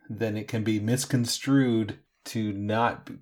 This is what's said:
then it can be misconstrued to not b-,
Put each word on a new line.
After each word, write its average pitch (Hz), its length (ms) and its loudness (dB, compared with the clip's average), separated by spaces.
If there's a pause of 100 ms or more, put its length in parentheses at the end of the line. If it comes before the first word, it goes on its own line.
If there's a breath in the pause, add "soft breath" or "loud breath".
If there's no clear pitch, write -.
then 107 280 -2
it 107 120 -6
can 110 140 -2
be 107 180 2
misconstrued 120 1200 2 (280)
to 107 260 -4
not 107 540 0
b-, - 140 -14